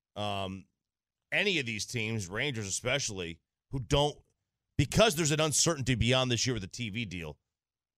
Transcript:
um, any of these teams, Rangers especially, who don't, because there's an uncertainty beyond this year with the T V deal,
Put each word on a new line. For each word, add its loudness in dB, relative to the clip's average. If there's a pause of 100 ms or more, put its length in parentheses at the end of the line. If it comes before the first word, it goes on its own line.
(160)
um, -6 (680)
any 0
of -2
these -6
teams, -4
Rangers -4
especially, -4 (320)
who -4
don't, 0 (640)
because 6
there's 2
an 2
uncertainty 2
beyond 4
this 2
year 0
with -4
the -8
T -8
V -8
deal, -10 (600)